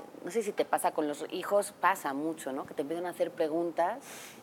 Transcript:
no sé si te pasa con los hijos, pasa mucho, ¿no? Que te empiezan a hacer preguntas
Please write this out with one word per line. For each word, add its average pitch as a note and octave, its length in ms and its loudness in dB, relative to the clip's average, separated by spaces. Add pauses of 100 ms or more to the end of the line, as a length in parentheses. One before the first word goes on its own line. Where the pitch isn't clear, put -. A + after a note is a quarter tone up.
(240)
no - 60 -6
sé G#3+ 140 2
si G3 80 -2
te D3+ 120 2
pasa E3 280 2
con D#3 160 2
los D3 220 -4
hijos, G3+ 500 2
pasa F3+ 340 2
mucho, D3+ 380 -4
¿no? D#3 140 -4
Que - 80 -12
te D#3 80 0
empiezan E3 240 -4
a - 40 -4
hacer E3+ 220 0
preguntas E3+ 640 2 (440)